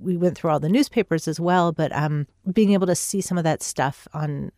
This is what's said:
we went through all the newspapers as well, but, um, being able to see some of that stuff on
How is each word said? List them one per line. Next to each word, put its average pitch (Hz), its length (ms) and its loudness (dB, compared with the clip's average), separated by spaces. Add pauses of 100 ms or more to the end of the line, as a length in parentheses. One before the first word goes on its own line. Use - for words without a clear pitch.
we 180 160 -2
went 175 200 0
through 170 140 -2
all 151 80 2
the 147 100 -2
newspapers 208 600 0
as 156 100 -4
well, 175 320 2
but, 160 220 -2
um, 147 340 -2 (260)
being 208 200 4
able 190 160 4
to 175 80 2
see - 240 -4
some 180 180 -2
of 165 60 -2
that 156 180 0
stuff - 520 -4
on 147 440 -6